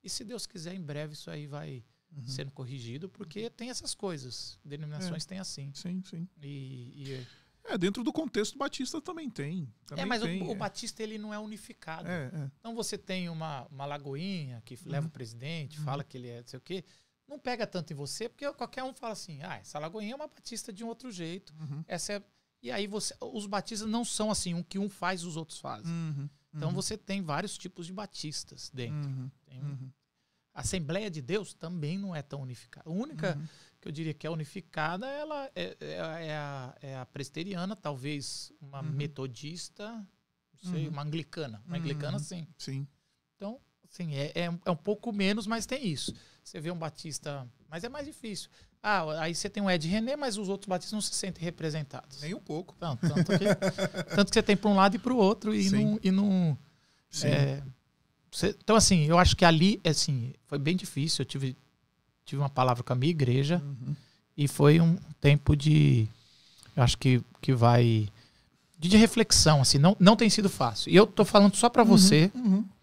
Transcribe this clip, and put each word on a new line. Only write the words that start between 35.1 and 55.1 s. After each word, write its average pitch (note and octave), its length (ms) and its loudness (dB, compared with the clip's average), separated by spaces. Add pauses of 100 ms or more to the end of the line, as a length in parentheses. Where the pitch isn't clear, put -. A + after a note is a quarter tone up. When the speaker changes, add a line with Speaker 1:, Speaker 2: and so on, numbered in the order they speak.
Speaker 1:
é, F3+ 240 -8
é, D#3+ 480 -10
é D3+ 80 -8
a, C#3 460 -10
é C3+ 160 -14
a B2+ 80 -12
presbiteriana, F3 680 -10
talvez C#3+ 840 -10
uma C#3 220 -14
Speaker 2:
Uhum. D3+ 100 -6
Speaker 1:
metodista, C#3+ 1000 -10 (720)
não F3+ 80 -8
sei, D3+ 160 -4
Speaker 2:
Uhum. D#3 60 -8
Speaker 1:
uma C#3+ 100 -8
anglicana. D3 640 -10
Uma E3+ 80 -8
Speaker 2:
Uhum. E3+ 80 -6
Speaker 1:
anglicana, D3 340 -6
sim. D#3+ 300 -10 (100)
Speaker 2:
Sim. C#3 300 -8 (480)
Speaker 1:
Então, G#3+ 240 -12 (280)
assim, D#3+ 280 -10
é, C#3+ 180 -6
é, E3+ 120 -4 (200)
é F#3 60 -2
um E3+ 40 0
pouco G#3 380 -6
menos, G3+ 320 0
mas A3 220 -6
tem C4 200 -6
isso. C#3+ 240 -4 (320)
Você - 160 -14
vê D#3+ 120 -6
um F3 60 -8
batista, C#3+ 680 -10 (220)
mas E3+ 140 -10
é A#3 60 -10
mais C#4+ 180 -10
difícil. A3 420 -12 (320)
Ah, E3 400 -2
aí E3 140 -4
você G3+ 140 -6
tem G#3 120 -6
o G3 80 0
Ed D#3+ 180 0
René, A3+ 280 -2
mas C4 220 -4
os G3 120 -4
outros G3 180 -6
batistas F3+ 260 -4
não G#3+ 80 -4
se - 120 -6
sentem F3 300 -6
representados. D3 800 -8
Speaker 2:
Nem D#3 120 -8
um D4+ 60 -10
pouco. - 400 -10
Speaker 1:
Não, D#3 160 -4
tanto E3 420 2
que, G3 80 2
Speaker 2:
<laughs> F#3+ 720 -2
Speaker 1:
tanto G3+ 140 4
que - 40 -2
você A3+ 100 6
tem G3+ 140 4
pra G#3 140 2
um G3+ 40 4
lado G3 200 6
e G#3 40 -2
pro B3+ 180 0